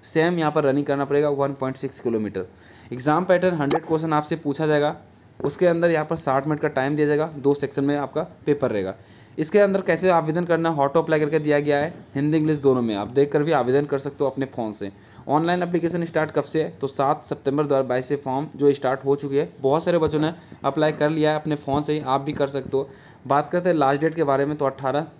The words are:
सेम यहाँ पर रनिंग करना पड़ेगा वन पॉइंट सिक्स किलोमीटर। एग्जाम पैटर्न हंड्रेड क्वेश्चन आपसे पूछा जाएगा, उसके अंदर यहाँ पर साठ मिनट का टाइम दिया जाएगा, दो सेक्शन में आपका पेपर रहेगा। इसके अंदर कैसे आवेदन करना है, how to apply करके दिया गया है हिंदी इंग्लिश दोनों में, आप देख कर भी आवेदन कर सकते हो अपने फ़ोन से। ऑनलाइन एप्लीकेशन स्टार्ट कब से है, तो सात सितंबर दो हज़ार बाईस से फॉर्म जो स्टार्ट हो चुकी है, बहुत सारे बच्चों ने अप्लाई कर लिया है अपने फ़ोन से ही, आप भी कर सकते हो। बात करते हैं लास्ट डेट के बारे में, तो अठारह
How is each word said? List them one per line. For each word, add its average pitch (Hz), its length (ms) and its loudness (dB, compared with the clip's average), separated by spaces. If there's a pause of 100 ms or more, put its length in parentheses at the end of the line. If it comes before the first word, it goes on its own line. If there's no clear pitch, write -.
सेम 170 340 0
यहाँ 151 140 0
पर 156 120 2
रनिंग 139 220 2
करना 139 180 0
पड़ेगा 143 260 2
वन 139 240 -2
पॉइंट 135 220 -6
सिक्स - 240 -10
किलोमीटर। 104 460 -2 (460)
एग्जाम 151 320 0
पैटर्न 180 320 2
हंड्रेड 147 300 0
क्वेश्चन 160 260 -2
आपसे 151 240 -2
पूछा 151 300 -2
जाएगा, 151 300 2 (440)
उसके 151 260 0
अंदर 170 240 4
यहाँ 156 140 0
पर 160 120 -4
साठ 139 300 0
मिनट 151 140 -2
का 151 100 0
टाइम 139 260 0
दिया 147 100 2
जाएगा, 151 220 0
दो 143 260 0
सेक्शन 143 300 -4
में 143 120 0
आपका 143 260 -4 (240)
पेपर 143 240 0
रहेगा। 98 240 -2 (440)
इसके 156 200 2
अंदर 196 220 4
कैसे 180 300 2
आवेदन 165 340 2
करना 165 260 0
है, 160 60 -2
how 139 120 2
to 160 140 2
apply 156 180 0
करके 151 180 0
दिया 147 220 2
गया 143 180 2
है 156 140 -2 (220)
हिंदी 151 240 0
इंग्लिश 156 200 2
दोनों 131 240 4
में, 113 140 0
आप 104 120 -4
देख 139 240 2
कर 151 100 2
भी 160 100 0
आवेदन 135 320 2
कर 143 140 -4
सकते 143 260 -6
हो 131 60 0
अपने 135 160 -4
फ़ोन 113 260 -8
से। 101 180 -10 (380)
ऑनलाइन 170 340 2
एप्लीकेशन 170 420 -2
स्टार्ट 156 260 -2
कब 147 140 -2
से 156 180 -2
है, - 80 -2
तो - 160 -8
सात 143 380 0
सितंबर 147 400 -2
दो 139 100 0
हज़ार 135 140 2
बाईस 127 200 -2
से 143 80 -2
फॉर्म 135 300 -4 (100)
जो 143 160 4
स्टार्ट 135 320 -2
हो 139 120 2
चुकी 139 200 -4
है, 160 120 0 (120)
बहुत 147 240 2
सारे 175 140 2
बच्चों 156 220 2
ने 156 120 0 (320)
अप्लाई 151 280 2
कर 151 180 0
लिया 151 200 2
है 156 60 0
अपने 151 200 -2
फ़ोन 143 260 -2
से 147 100 -2
ही, 151 80 0
आप 135 200 0
भी 143 120 -6
कर 143 160 0
सकते 135 280 -6
हो। 143 120 -2 (380)
बात 143 260 2
करते 180 160 0
हैं 170 80 4
लास्ट 139 240 2
डेट 156 140 0
के 165 100 0
बारे 139 220 2
में, 151 100 -4
तो 147 80 -2
अठारह 139 420 -2 (120)